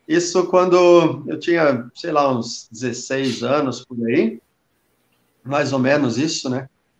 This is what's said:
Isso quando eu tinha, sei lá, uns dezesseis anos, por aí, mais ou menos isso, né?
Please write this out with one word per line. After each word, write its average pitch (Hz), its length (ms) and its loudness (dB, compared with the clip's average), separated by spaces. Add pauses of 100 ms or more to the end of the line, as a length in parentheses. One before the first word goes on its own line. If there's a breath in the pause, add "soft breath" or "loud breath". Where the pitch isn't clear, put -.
Isso 175 380 0
quando 175 800 4
eu 156 100 -6
tinha, 147 560 0
sei 170 160 -10
lá, 143 260 2
uns - 360 -8
dezesseis 120 720 -6
anos, 131 420 -2
por 123 120 -14 (120)
aí, 185 320 0 (1040)
mais 135 280 -2
ou 135 60 0
menos 127 400 2
isso, 151 300 -4
né? 131 200 -6 (300)